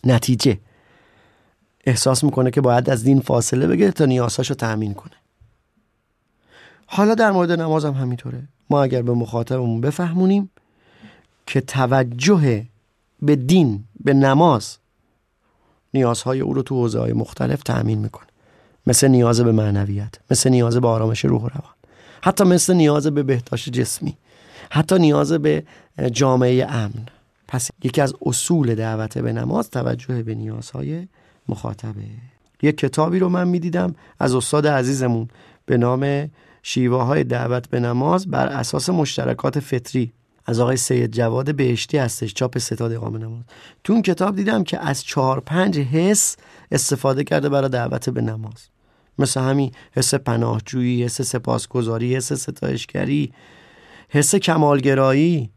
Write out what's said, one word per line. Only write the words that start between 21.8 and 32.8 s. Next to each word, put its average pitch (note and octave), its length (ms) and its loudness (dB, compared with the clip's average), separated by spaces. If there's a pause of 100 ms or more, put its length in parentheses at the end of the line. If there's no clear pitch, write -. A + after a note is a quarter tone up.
حتی F#3+ 220 2
مثل F3+ 300 4
نیاز D3+ 320 4
به D3 160 0
بهداشت B2 480 -2
جسمی، B2 460 -4 (540)
حتی D#3+ 280 2
نیاز D3 340 4
به D3+ 300 0 (500)
جامعه B2+ 560 2
امن. A2 380 -6 (420)
پس B2 220 -6 (120)
یکی C3 180 -2
از C3 140 0 (120)
اصول C3+ 480 0
دعوت A2 440 -6
به A#2+ 140 -4
نماز C3 380 -4
توجه B2 520 -6
به A2+ 120 -8
نیازهای C3 720 -10 (400)
مخاطبه. G#2+ 560 -10 (580)
یک D3+ 140 2
کتابی D#3 420 -2